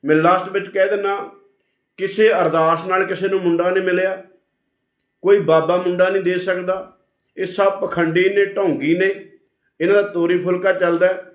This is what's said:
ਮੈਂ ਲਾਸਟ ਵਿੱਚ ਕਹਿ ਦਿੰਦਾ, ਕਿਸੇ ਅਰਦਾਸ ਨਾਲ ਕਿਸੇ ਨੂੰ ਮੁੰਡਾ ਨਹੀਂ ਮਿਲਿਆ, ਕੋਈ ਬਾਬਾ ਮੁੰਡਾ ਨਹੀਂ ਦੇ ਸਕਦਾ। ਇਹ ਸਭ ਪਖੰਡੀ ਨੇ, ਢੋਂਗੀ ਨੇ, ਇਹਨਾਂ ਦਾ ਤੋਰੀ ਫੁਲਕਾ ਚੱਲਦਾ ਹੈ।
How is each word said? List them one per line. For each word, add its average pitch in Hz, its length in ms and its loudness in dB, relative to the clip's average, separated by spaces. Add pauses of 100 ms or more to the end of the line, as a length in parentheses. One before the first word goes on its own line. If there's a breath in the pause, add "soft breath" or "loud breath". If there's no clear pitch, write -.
ਮੈਂ 151 100 2
ਲਾਸਟ 185 340 2
ਵਿੱਚ 196 200 -6
ਕਹਿ 196 200 0
ਦਿੰਦਾ, 202 420 -4 (680)
ਕਿਸੇ 202 360 2
ਅਰਦਾਸ 165 540 0
ਨਾਲ 185 180 0
ਕਿਸੇ 190 220 -6
ਨੂੰ 185 140 0
ਮੁੰਡਾ 175 280 0
ਨਹੀਂ 185 140 0
ਮਿਲਿਆ, 185 400 -2 (1000)
ਕੋਈ 202 180 4
ਬਾਬਾ 160 380 2
ਮੁੰਡਾ 180 320 0
ਨਹੀਂ 190 140 -2
ਦੇ 180 140 0
ਸਕਦਾ। 185 600 -4 (400)
ਇਹ 190 80 -6
ਸਭ 196 360 0
ਪਖੰਡੀ 175 480 0
ਨੇ, 202 160 2
ਢੋਂਗੀ 170 520 0
ਨੇ, 196 320 -4 (520)
ਇਹਨਾਂ 190 140 2
ਦਾ 202 60 4
ਤੋਰੀ 175 360 -2
ਫੁਲਕਾ 180 360 0
ਚੱਲਦਾ 175 340 2
ਹੈ। 185 280 -4